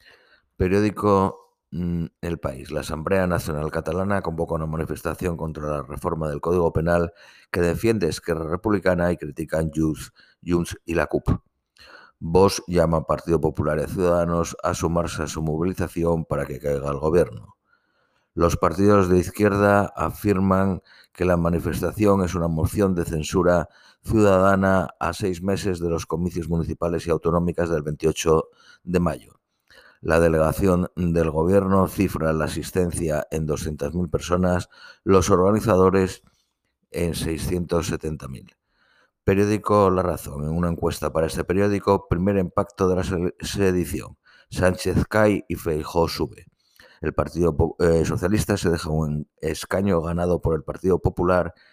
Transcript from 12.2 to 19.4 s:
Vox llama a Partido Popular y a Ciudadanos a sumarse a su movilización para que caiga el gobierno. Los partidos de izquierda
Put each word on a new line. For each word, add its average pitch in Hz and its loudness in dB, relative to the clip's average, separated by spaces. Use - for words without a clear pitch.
Vox 92 2
llama 82 2
a 76 -6
Partido 78 0
Popular 76 -2
y 73 -2
a 71 -6
Ciudadanos 87 0
a 87 -2
sumarse 85 -2
a - -8
su 78 -6
movilización 82 -2
para 71 -4
que 65 -10
caiga 71 -2
el 71 -4
gobierno. 78 0
Los 82 2
partidos 95 4
de 90 4
izquierda 101 2